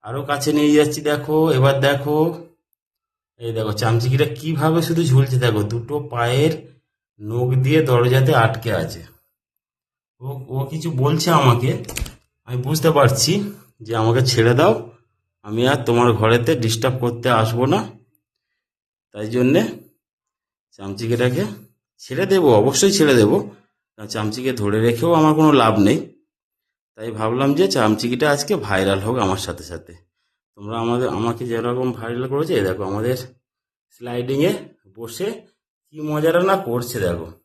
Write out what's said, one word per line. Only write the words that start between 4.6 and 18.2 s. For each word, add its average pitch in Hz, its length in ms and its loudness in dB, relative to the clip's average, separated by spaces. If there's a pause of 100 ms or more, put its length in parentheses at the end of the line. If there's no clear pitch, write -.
শুধু 165 220 0
ঝুলছে 131 340 4
দেখো, 107 160 2 (120)
দুটো 117 220 -6 (180)
পায়ের 123 400 0 (680)
নখ 117 280 -4 (160)
দিয়ে 151 160 4 (100)
দরজাতে 127 420 4 (120)
আটকে - 260 -2 (120)
আছে। 82 200 -10 (1160)
ও, 131 80 -12 (260)
ও - 20 -4 (140)
কিছু 160 180 -6 (140)
বলছে 156 260 2 (120)
আমাকে, 123 300 2 (800)
আমি 123 180 -6
বুঝতে 160 300 0
পারছি 143 360 2 (540)
যে 113 60 -8 (100)
আমাকে 117 180 2 (100)
ছেড়ে 117 300 4
দাও, 190 120 4 (720)
আমি 110 180 -4 (100)
আর 143 60 0 (100)
তোমার 120 200 4 (120)
ঘরেতে 117 320 2 (120)
ডিস্টার্ব 127 380 -2
করতে 120 260 -4 (140)
আসবো 117 220 0 (100)
না। 214 60 0 (1300)